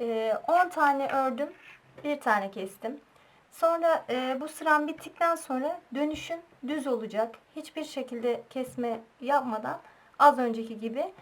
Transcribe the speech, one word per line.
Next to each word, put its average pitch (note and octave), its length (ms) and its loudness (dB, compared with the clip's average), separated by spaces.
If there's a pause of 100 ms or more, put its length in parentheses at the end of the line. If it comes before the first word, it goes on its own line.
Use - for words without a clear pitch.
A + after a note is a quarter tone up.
Ee, A3+ 340 0 (140)
on F4 200 6
tane C#4+ 400 4
ördüm, C4+ 440 0 (520)
bir D4 160 -2
tane G3+ 300 2
kestim. G3+ 500 -8 (500)
Sonra, E4 600 2
e, B3+ 300 -2
bu D#4 80 -8
sıram D4+ 400 2
bittikten E4 480 -2
sonra D4+ 440 -4 (140)
dönüşüm D4+ 460 -4 (260)
düz C#4+ 200 -4
olacak. A3 520 -2 (180)
Hiçbir D#4 280 -10
şekilde A#3+ 640 -4
kesme A#3+ 500 -6 (200)
yapmadan B3 600 -2 (380)
az C#4 200 8
önceki A3+ 420 -4
gibi, C4 420 -4